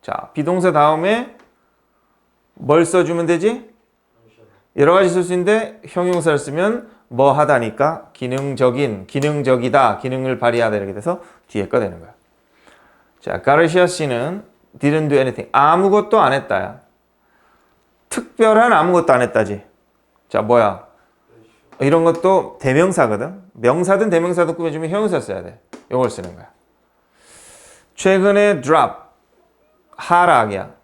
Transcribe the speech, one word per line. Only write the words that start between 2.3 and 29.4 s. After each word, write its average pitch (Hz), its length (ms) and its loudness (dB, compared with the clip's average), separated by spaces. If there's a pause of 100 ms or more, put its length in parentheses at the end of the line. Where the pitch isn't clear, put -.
뭘 160 300 2
써주면 170 420 0
되지? 180 440 -2 (1040)
여러 147 180 4
가지 190 160 4
쓸 180 120 0
수 180 100 -4
있는데 208 540 -2
형용사를 170 520 -2
쓰면 180 520 -4 (180)
뭐 135 240 2
하다니까 143 800 0
기능적인, 127 920 -4
기능적이다, 131 920 0
기능을 131 400 -4
발휘하다 117 380 0
이렇게 98 180 -6
돼서 170 260 -6 (280)
뒤에 98 200 -4
거 127 100 -2
되는 92 220 -6
거야. 82 120 -20 (1080)
자, - 220 -8
가르시아 165 440 2
씨는 156 580 -6 (340)
didn't 151 300 0
do 143 100 2
anything. 127 340 -2
아무것도 196 680 2
안 135 120 2
했다야. 107 480 -4 (1300)
특별한 220 640 2
아무것도 170 400 2
안 123 100 4
했다지. 104 400 -2 (680)
자, 104 140 -2
뭐야? 107 440 0 (960)
이런 156 240 2
것도 170 560 0
대명사거든. 139 840 0 (120)
명사든 180 560 0
대명사든 170 440 0
꾸며주면 160 360 -6
형용사 190 300 -2
써야 92 220 -10
돼. - 180 -18 (300)
요걸 127 200 0
쓰는 87 240 -14
거야. - 140 -20 (1500)
최근에 196 680 2
drop, 131 340 2 (1000)